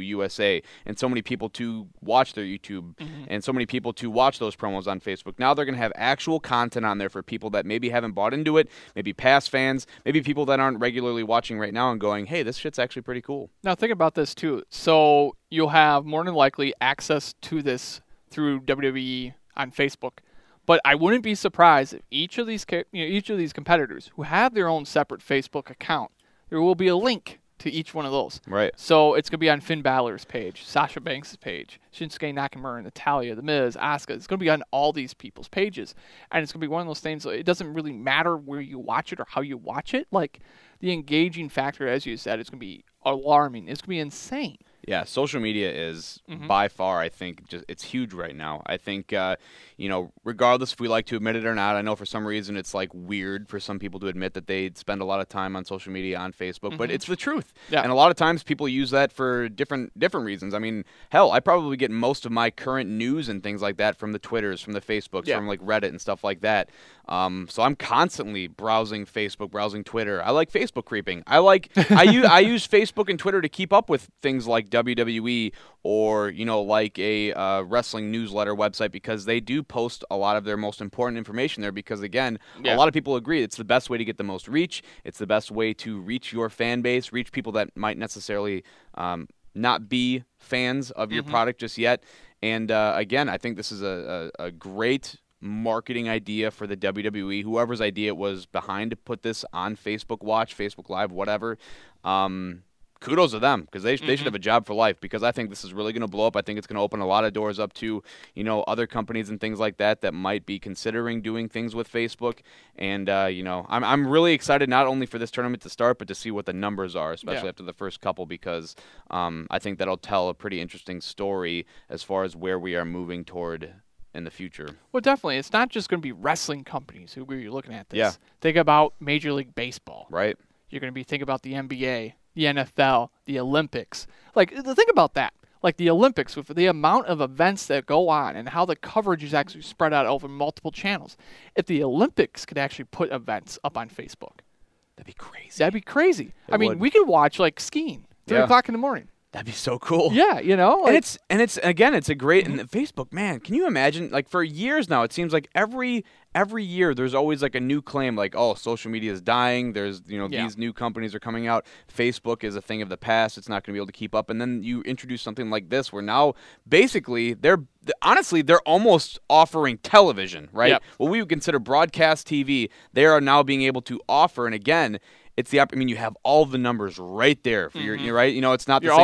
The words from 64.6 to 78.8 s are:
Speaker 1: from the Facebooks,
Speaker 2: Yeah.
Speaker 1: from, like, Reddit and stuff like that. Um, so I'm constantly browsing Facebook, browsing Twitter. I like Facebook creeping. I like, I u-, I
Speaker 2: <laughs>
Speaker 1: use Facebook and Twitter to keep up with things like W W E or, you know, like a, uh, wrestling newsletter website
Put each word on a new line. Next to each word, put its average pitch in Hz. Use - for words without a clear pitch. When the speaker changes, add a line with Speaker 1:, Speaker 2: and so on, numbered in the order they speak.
Speaker 1:
from 107
the 101
Facebooks, 95
Speaker 2:
Yeah. 117
Speaker 1:
from, 104
like, 98
Reddit 101
and 82
stuff 98
like 98
that. 107
Um, 92
so 113
I'm 139
constantly 113
browsing 107
Facebook, 104
browsing 104
Twitter. 104
I 98
like 156
Facebook 202
creeping. 92
I 147
like, 185
I 180
u-, 233
I 175
Speaker 2:
<laughs> 220
Speaker 1:
use 208
Facebook 208
and 170
Twitter 196
to 151
keep 190
up 202
with 143
things 131
like 113
W 117
W 113
E 117
or, 107
you 98
know, 113
like 107
a, 104
uh, 95
wrestling 107
newsletter 104
website 104